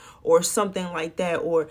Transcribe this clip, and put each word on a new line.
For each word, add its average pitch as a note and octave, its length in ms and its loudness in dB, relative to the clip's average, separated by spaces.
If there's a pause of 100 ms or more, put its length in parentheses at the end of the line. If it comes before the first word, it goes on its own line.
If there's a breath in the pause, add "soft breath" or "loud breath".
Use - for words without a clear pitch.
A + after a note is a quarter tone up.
(220 loud breath)
or E3 220 4
something G3 480 -2
like E3 240 -6
that, F3+ 220 -2
or D#3+ 340 0